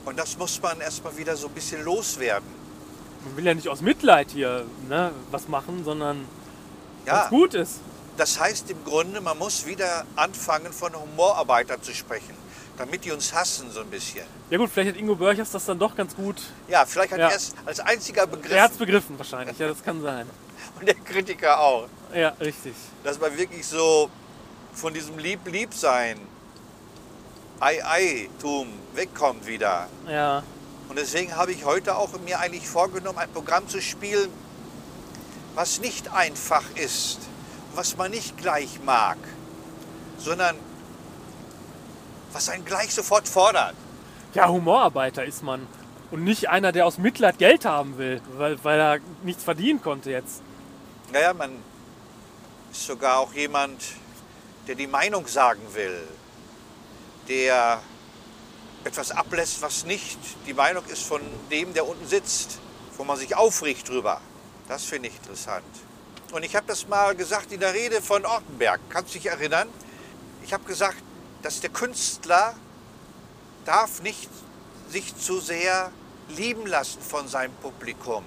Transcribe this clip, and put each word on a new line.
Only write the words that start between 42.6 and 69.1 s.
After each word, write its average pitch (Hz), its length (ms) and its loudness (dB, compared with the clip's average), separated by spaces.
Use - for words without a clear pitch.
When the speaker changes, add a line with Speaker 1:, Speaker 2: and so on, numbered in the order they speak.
Speaker 1:
gleich 196 300 -2
sofort 208 340 4
fordert. 185 460 6
Speaker 2:
Ja, 185 140 10
Humorarbeiter 165 760 4
ist 143 180 -8
man. 131 240 -6
Und 160 140 -4
nicht 208 240 2
einer, 185 240 6
der 175 140 6
aus 170 120 2
Mitleid 196 400 4
Geld 214 260 10
haben 139 340 2
will, 127 240 -2
weil, 147 260 0
weil 151 180 6
er 151 180 6
nichts 175 200 -4
verdienen 202 380 2
konnte 139 280 -4
jetzt. 127 320 -6
Speaker 1:
Naja, 165 220 6
man 147 160 -6
ist - 160 -8
sogar 131 320 2
auch 131 160 0
jemand, 143 480 -2
der 131 60 -6
die 139 120 -6
Meinung 160 400 0
sagen 117 340 4
will, 95 260 -4
der 127 520 4
etwas - 260 -6
ablässt, - 500 -2
was 147 240 -4
nicht 190 340 -6
die 139 80 -8
Meinung 160 320 4
ist 156 160 -8
von 147 180 -2
dem, 170 240 -2
der 156 120 2
unten 165 200 -8
sitzt, - 520 0
wo 139 80 -8
man 143 140 0
sich 131 180 -2
aufregt 180 520 2
drüber. 107 320 0
Das 143 160 -8
finde 127 240 -6
ich 107 80 -12
interessant. 98 480 -10
Und 160 100 -6
ich 165 140 -8
habe 208 100 0
das 196 220 -6
mal 202 260 4
gesagt 185 380 -4
in 190 80 -8
der 190 140 2
Rede 226 280 0
von 202 220 2
Ortenberg. 127 560 0
Kannst 180 240 -4